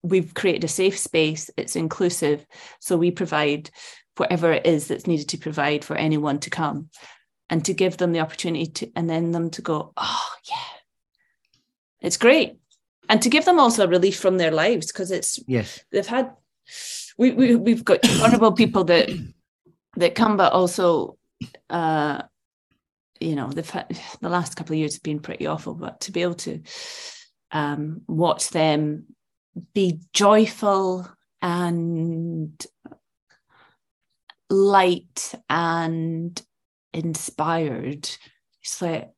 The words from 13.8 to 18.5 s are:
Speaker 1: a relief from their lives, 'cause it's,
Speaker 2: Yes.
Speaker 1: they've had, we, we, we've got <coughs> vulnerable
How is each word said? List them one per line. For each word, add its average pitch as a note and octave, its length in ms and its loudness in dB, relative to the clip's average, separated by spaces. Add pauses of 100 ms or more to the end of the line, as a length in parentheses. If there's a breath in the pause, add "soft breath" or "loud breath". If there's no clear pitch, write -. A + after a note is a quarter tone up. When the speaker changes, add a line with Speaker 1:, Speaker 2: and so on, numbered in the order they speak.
Speaker 1:
a F3+ 40 2
relief F3+ 320 2
from F#3+ 180 2
their E3 140 2
lives, E3 400 0
'cause F#3 200 -6
it's, - 360 -4
Speaker 2:
Yes. A#2+ 320 -2 (120)
Speaker 1:
they've - 160 0
had, B3 240 -2 (840 loud breath)
we, B3 140 4
we, A#3+ 240 6
we've A3+ 300 2
got - 200 4
<coughs> - 0 -
vulnerable A3 460 6